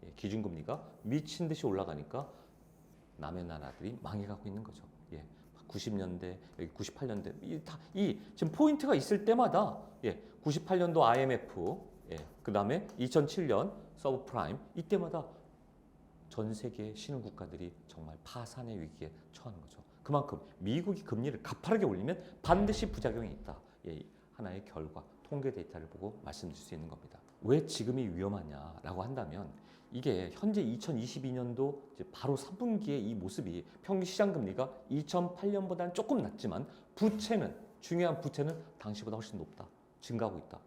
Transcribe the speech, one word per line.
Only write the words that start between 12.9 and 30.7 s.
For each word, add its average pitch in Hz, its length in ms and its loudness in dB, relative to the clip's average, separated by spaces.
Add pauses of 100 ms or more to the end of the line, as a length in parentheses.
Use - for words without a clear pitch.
이천칠 147 480 4
년 131 260 4 (240)
서브프라임, 120 600 0 (160)
이때마다 170 520 0 (1000)
전 110 240 -2
세계 107 420 -6
신흥 135 280 -6
국가들이 87 500 -8 (140)
정말 80 380 -12
파산의 117 560 -8
위기에 78 300 -8 (220)
처하는 101 280 -14
거죠. - 200 -20 (220)
그만큼 143 380 2 (180)
미국이 170 440 0
금리를 123 400 -2
가파르게 190 440 2
올리면 107 340 0 (220)
반드시 202 480 6
부작용이 113 380 0
있다. - 280 -10 (300)
예, 80 160 -8 (320)
하나의 98 300 -8
결과, 78 380 -8 (200)
통계 135 300 -2
데이터를 82 360 -10
보고 95 360 -8
말씀드릴 78 360 -8
수 - 140 -12
있는 80 140 -8
겁니다. 73 300 -14 (240)
왜 143 240 6
지금이 123 420 0
위험하냐라고 85 920 -4
한다면 104 480 -6 (420)
이게 107 420 0
현재 208 280 2
이천이십이 131 680 -2